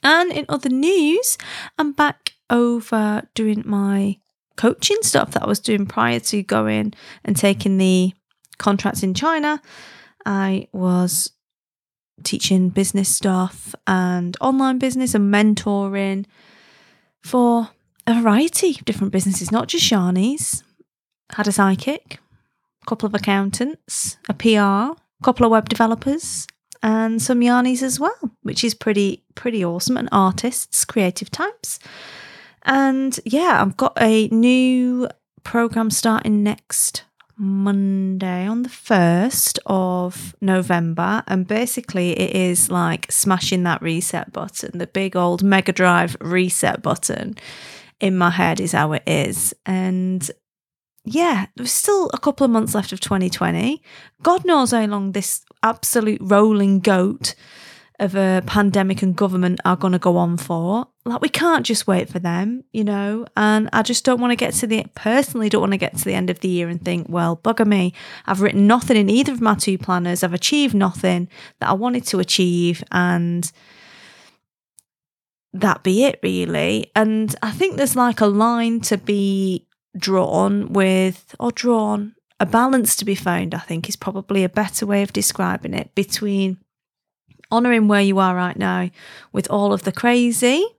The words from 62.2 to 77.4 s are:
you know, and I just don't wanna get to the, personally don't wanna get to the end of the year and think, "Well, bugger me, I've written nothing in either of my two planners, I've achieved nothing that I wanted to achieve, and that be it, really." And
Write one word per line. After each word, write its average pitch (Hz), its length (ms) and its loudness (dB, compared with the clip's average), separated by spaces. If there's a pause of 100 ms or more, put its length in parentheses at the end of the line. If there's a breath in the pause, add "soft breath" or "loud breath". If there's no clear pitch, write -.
you 220 120 -2
know, 208 400 -4 (120)
and 214 360 2
I 226 100 2
just 233 220 -2
don't 247 160 2
wanna 240 160 2
get 240 180 -2
to 254 120 -2
the, 220 180 -2 (100)
personally 233 540 0
don't 214 140 2
wanna 196 160 0
get - 180 -4
to - 80 -4
the 196 80 -2
end 185 160 -2
of 175 120 -4
the 190 80 -4
year 175 200 -2
and 170 160 -8
think, 175 240 -2
"Well, 170 280 0
bugger 220 300 0
me, 190 280 2 (320 loud breath)
I've 190 160 0
written 202 240 4
nothing 233 320 4
in 196 100 4
either 269 240 2
of 240 80 -6
my 214 140 2
two 190 240 -2
planners, 175 440 -2
I've 180 120 -2
achieved 285 400 0
nothing 185 540 0 (320 loud breath)
that - 100 -2
I - 20 2
wanted 247 360 -2
to 190 100 -2
achieve, 175 720 0
and 175 600 0 (2000 loud breath)
that 190 300 0
be 196 200 4
it, - 180 0
really." 180 720 -2
And 220 480 0